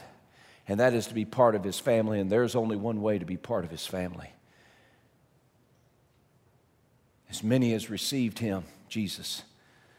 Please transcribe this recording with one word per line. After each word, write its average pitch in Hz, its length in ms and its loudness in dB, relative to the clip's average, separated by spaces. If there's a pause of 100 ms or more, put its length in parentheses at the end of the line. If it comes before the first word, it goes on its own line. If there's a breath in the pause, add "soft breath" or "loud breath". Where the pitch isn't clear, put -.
(680 soft breath)
and 101 120 0
that 123 140 6
is 113 140 0
to 117 80 -10
be 110 100 0
part 120 300 6
of 95 80 0
his 95 160 -4
family, 107 400 2
and 95 100 0
there's 117 260 4
only 113 200 0
one 107 260 -2
way 107 160 2
to 85 80 -4
be 87 120 -6
part 98 280 -4
of 78 60 -12
his - 160 -10
family. 90 420 -6 (3000 soft breath)
As - 100 -10
many 117 320 4
as 107 160 -2
received 113 480 -2
him, 98 280 -2 (220)
Jesus, - 540 -6 (580 soft breath)